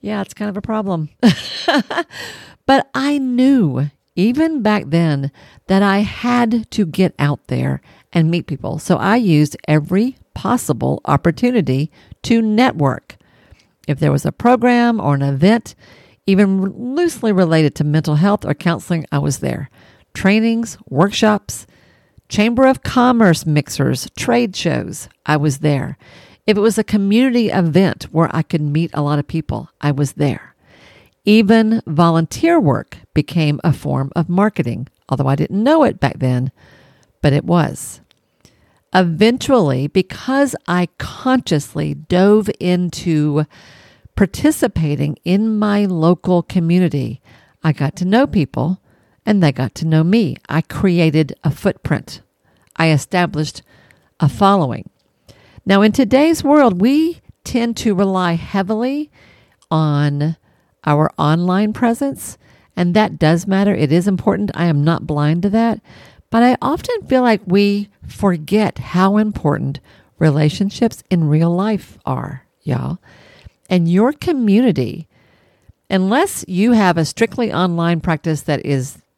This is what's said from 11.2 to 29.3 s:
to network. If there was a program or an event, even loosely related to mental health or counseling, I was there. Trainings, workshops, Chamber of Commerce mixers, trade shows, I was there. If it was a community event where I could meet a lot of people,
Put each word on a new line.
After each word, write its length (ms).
to 200
network. 760
If 140
there 120
was 140
a 60
program 680
or 140
an 80
event, 520
even 680
loosely 380
related 440
to 80
mental 320
health 280
or 100
counseling, 580
I 60
was 200
there. 320
Trainings, 640
workshops, 800
Chamber 380
of 160
Commerce 640
mixers, 720
trade 380
shows, 540
I 120
was 220
there. 380
If 100
it 40
was 160
a 80
community 640
event 600
where 240
I 80
could 180
meet 320
a 100
lot 160
of 100
people, 420